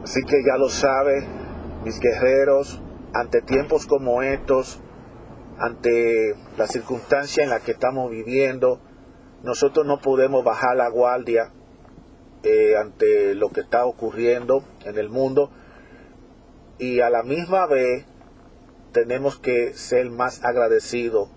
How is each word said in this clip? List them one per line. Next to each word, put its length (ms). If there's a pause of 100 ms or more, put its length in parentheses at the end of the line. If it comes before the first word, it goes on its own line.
Así 200
que 200
ya 140
lo 120
sabe, 580 (560)
mis 160
guerreros, 800 (320)
ante 280
tiempos 440
como 380
estos, 560 (800)
ante 760 (220)
la 80
circunstancia 800
en 80
la 80
que 120
estamos 380
viviendo, 720 (640)
nosotros 420
no 140
podemos 440
bajar 320
la 140
guardia, 600 (920)
eh, 340
ante 600
lo 140
que 120
está 240
ocurriendo 800 (220)
en 120
el 120
mundo, 420 (1300)
y 220
a 100
la 100
misma 460
vez 380 (880)
tenemos 460
que 380
ser 340
más 340
agradecidos 920